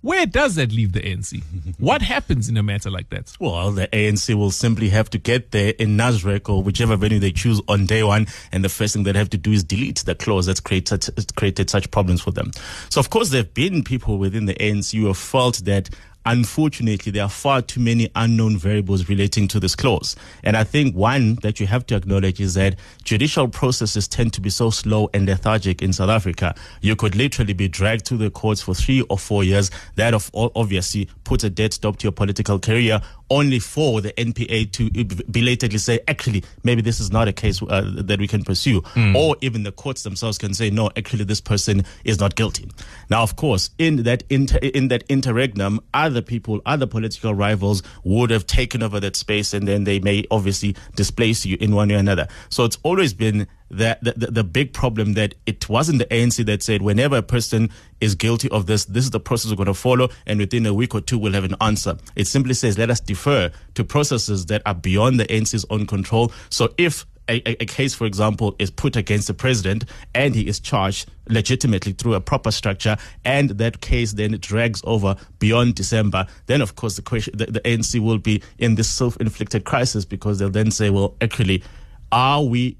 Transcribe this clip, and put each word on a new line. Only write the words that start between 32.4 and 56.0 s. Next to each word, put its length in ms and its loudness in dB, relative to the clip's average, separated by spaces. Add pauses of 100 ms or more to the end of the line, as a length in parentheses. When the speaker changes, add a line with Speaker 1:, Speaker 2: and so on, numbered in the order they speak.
Speaker 2:
career, 440 2 (280)
only 280 4
for 420 0
the 180 -6
N 140 -2
P 120 -2
A 220 0
to 240 -2 (400)
belatedly 480 0
say, 300 0
"Actually, 360 -2 (180)
maybe 200 4
this 180 0
is 100 -2
not 160 2
a 60 0
case, 300 -2
uh, 200 0 (140)
that 220 -2
we 100 -2
can 160 0
pursue." 380 2 (120)
Speaker 1:
Mm. 220 4
Speaker 2:
Or 240 4
even 220 -2
the 100 -6
courts 300 -8
themselves 340 -6
can 160 -4
say, 180 0
"No, 260 2
actually, 280 -2
this 160 -2
person 440 2 (200)
is 160 0
not 140 0
guilty." 340 -2 (400)
Now, 140 4
of 140 0
course, 420 0
in 240 2
that 260 0
inter-, 300 4
in 300 0
that 200 0
interregnum, 720 0 (140)
other 260 2
people, 460 -4
other 200 0
political 480 -2
rivals 480 2 (220)
would 240 2
have 180 0
taken 360 2
over 180 -2
that 160 -4
space, 380 -2
and 120 0
then 180 2
they 160 0
may 300 0
obviously 460 0 (180)
displace 520 0
you 120 0
in 160 2
one 140 4
way 60 2
or 40 4
another. 300 2 (220)
So 140 2
it's 180 -2
always 320 2
been 320 0 (240)
the, 320 0
the, 100 0
the, 180 -4
the 140 0
big 300 -2
problem 400 0
that 200 0 (120)
it 220 -6
wasn't 300 2
the 160 0